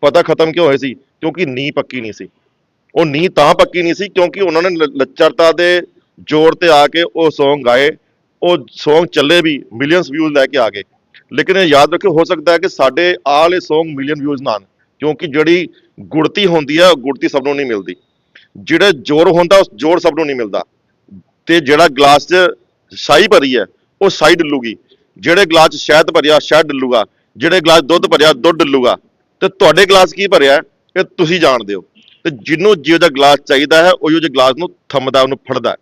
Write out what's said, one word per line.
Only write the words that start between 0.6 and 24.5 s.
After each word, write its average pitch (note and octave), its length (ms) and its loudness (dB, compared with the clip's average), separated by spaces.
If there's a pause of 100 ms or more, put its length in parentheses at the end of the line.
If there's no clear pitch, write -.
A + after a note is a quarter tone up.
ਹੋਏ C#3 100 2
ਸੀ? C3 180 -8
ਕਿਉਂਕਿ D#3+ 520 -8
ਨੀਂਹ C3+ 260 -6
ਪੱਕੀ B2+ 280 -8
ਨਹੀਂ A2 120 -12
ਸੀ। - 160 -16 (680)
ਉਹ E3 120 0
ਨੀਂਹ D#3 240 -2
ਤਾਂ D#3 240 2
ਪੱਕੀ F3+ 280 -2
ਨਹੀਂ E3+ 120 -2
ਸੀ G3+ 140 -10
ਕਿਉਂਕਿ F3+ 320 -2
ਉਹਨਾਂ E3+ 220 -2
ਨੇ F#3 80 -2
ਲ-, D#3+ 260 -4
ਲੱਚਰਤਾ D#3+ 560 0
ਦੇ F3 300 0 (440)
ਜ਼ੋਰ D#3 280 2
ਤੇ F3 140 -2
ਆ D3 180 4
ਕੇ D#3+ 160 -2 (140)
ਉਹ D#3+ 140 0
ਸੌਂਗ C#3+ 340 -2
ਗਾਏ, B2+ 260 2 (520)
ਉਹ F3 160 0 (120)
ਸੌਂਗ D#3 360 0
ਚੱਲੇ D#3 340 0
ਵੀ, D#3 220 -4 (100)
ਮਿਲੀਅਨਸ C#3+ 380 -2
ਵਿਊਜ਼ D#3 240 -4
ਲੈ C#3 120 2
ਕੇ C#3 120 -4
ਆ A2+ 120 0
ਗਏ। G2+ 120 -14 (500)
ਲੇਕਿਨ D#3+ 240 -2
ਇਹ F#3+ 100 0
ਯਾਦ D3 280 4
ਰੱਖਿਓ, F3+ 180 -2
ਹੋ D#3+ 120 2
ਸਕਦਾ E3 280 -2
ਹੈ E3+ 60 2
ਕਿ F3+ 100 -2
ਸਾਡੇ D#3+ 480 -2 (100)
ਆਹ C#3+ 140 2
ਵਾਲੇ F3 200 0
ਸੌਂਗ D#3+ 340 -4
ਮਿਲੀਅਨ C#3+ 260 -8
ਵਿਊਜ਼ C#3 220 -6
ਨਾ C3+ 80 -6
ਆਉਣ, G#2 120 -4 (360)
ਕਿਉਂਕਿ D3+ 280 -6
ਜਿਹੜੀ D#3 420 0 (320)
ਗੁੜਤੀ D#3+ 460 -4
ਹੁੰਦੀ D#3 320 -2
ਹੈ F3+ 100 4
ਉਹ E3+ 80 4
ਗੁੜਤੀ C3+ 320 -6
ਸਭ D3 160 -2
ਨੂੰ C#3+ 120 -2
ਨਹੀਂ C#3 100 -6
ਮਿਲਦੀ, G2 300 -8 (640)
ਜਿਹੜਾ E3 320 0
ਜ਼ੋਰ D3+ 400 0
ਹੁੰਦਾ F3 280 2
ਉਸ F#3+ 160 0
ਜ਼ੋਰ D#3 240 -2
ਸਭ E3 180 0
ਨੂੰ D#3+ 100 -4
ਨਹੀਂ C#3+ 100 -6
ਮਿਲਦਾ। G2+ 280 -6 (840)
ਤੇ E3+ 140 2
ਜਿਹੜਾ D3 280 2
ਗਲਾਸ C#3+ 380 2
'ਚ E3 80 -2 (600)
ਸ਼ਾਹੀ D#3 340 0
ਭਰੀ C#3 280 2
ਹੈ G2+ 100 -2 (360)
ਉਹ G3 80 2
ਸ਼ਾਹੀ D#3+ 240 2
ਡੁੱਲੂਗੀ, C#3+ 420 -6 (420)